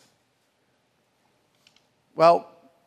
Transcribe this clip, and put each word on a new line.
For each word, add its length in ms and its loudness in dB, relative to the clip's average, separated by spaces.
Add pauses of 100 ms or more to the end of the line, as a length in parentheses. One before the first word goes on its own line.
(2250)
Well, 340 0 (360)